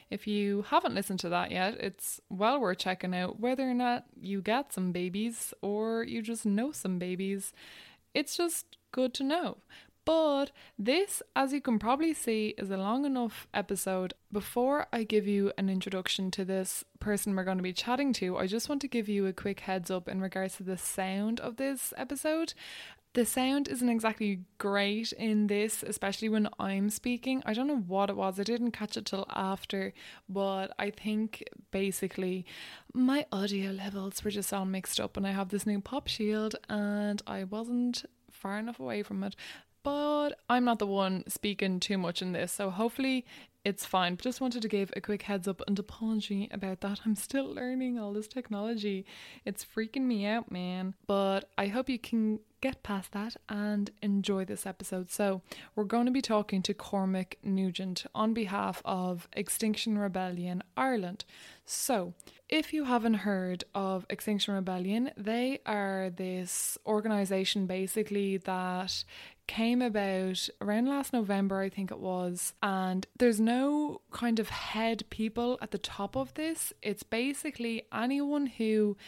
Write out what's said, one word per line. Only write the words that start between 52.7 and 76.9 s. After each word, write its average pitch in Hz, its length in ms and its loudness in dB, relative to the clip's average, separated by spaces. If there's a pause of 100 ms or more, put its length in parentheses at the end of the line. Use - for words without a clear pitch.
past 196 300 -4
that 214 240 -4 (100)
and 208 420 0 (120)
enjoy 196 420 2
this 190 220 -6
episode. 185 440 -6
So 196 320 0 (320)
we're 214 120 0
gonna 240 260 4
be 262 100 2
talking 208 420 2
to 208 100 0
Cormac 190 680 0
Nugent 190 720 0
on 220 200 2
behalf 196 500 -2
of 180 500 -2
Extinction 214 640 0
Rebellion 180 640 -2 (120)
Ireland. 214 480 0 (400)
So 180 500 0 (360)
if 311 240 2
you 302 120 0
haven't 233 300 4
heard 185 480 0 (100)
of 190 360 0
Extinction 208 440 0
Rebellion, 190 600 0
they 240 500 0
are 190 440 0
this 185 760 -4
organisation 202 800 2
basically 196 720 0
that 185 680 -2 (400)
came 233 360 2
about 196 680 0 (100)
around 214 280 2
last 277 260 0
November, 196 480 2
I 190 80 0
think 196 200 -4
it 185 100 -8
was, 180 520 -2 (100)
and 190 460 0 (100)
there's 233 220 6
no 277 600 2 (100)
kind 233 280 0
of 208 100 -2
head 220 600 -2
people 240 520 0
at 220 100 -8
the 208 60 -4
top - 400 -4
of 262 160 -2
this. 320 480 -4
It's 214 220 -4